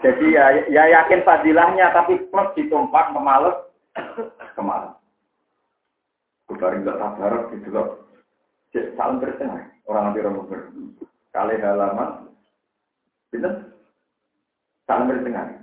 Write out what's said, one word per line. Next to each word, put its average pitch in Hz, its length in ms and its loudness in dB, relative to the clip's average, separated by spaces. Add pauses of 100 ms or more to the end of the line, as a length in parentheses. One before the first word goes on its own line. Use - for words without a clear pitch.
Jadi 135 220 4 (100)
ya, 143 320 6
ya 151 160 4 (160)
yakin 180 240 2
fadilahnya 170 720 4
tapi 175 320 2
plus 196 320 0
ditumpak 151 560 0
kemales. 139 400 2 (1000)
Kemales. - 420 -8 (1500)
Kemarin 98 320 -4
enggak - 160 -6
tak - 160 -8
barok 101 280 -4 (120)
gitu - 160 -14
loh. 107 160 -4 (880)
Cek - 240 -8
salam 262 240 -4
bertengah. - 480 -10 (160)
Orang 104 240 -2
nanti 110 80 -4
orang 101 240 -4
lember. 90 180 -12 (720)
Kali 110 320 -4
halaman. 101 460 -2 (1200)
Pinten? 104 400 -6 (1120)
Salam - 240 -2
bertengah. 123 400 -6 (160)